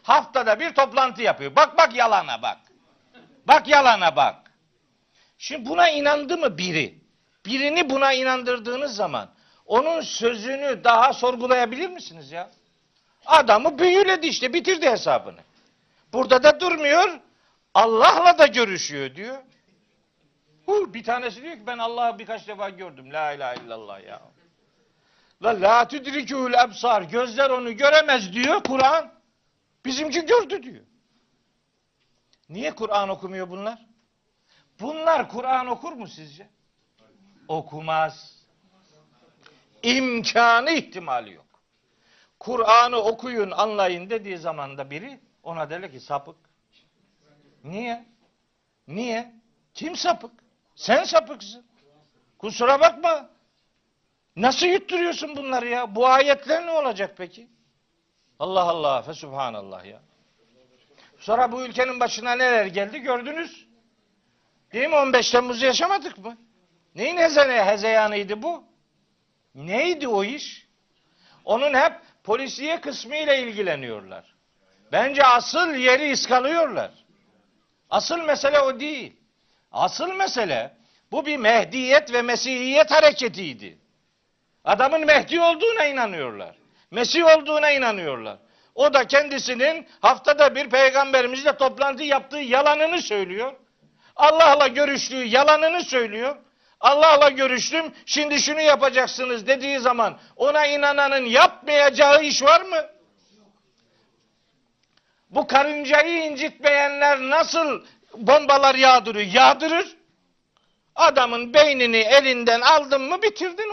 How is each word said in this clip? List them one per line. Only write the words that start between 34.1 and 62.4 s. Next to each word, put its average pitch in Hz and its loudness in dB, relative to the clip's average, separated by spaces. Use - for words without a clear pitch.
Bunlar 311 -2
Kur'an 254 -6
okur 247 -10
mu 226 -18
sizce? 156 -20
Okumaz. 156 -6
İmkanı 240 0
ihtimali 143 -6
yok. 76 -20
Kur'an'ı 240 2
okuyun, 220 -4
anlayın 190 -4
dediği 202 -8
zaman 147 -10
da 135 -12
biri 220 -16
ona 160 -10
derler 175 -14
ki, 127 -20
"Sapık." - -10
Niye? 233 -12
Niye? 233 -10
Kim 320 -12
sapık? 330 -6
Sen 294 0
sapıksın. 247 -4
Kusura 240 0
bakma. 320 2
Nasıl 262 0
yutturuyorsun 339 -4
bunları 254 -6
ya? 240 -6
Bu 240 2
ayetler 277 2
ne 339 -8
olacak 233 -4
peki? 185 -18
Allah 185 -2
Allah, 151 -2
fesubhanallah 120 -12
ya. 101 -20
Sonra 233 -2
bu 254 -10
ülkenin 247 -4
başına 240 -4
neler 240 2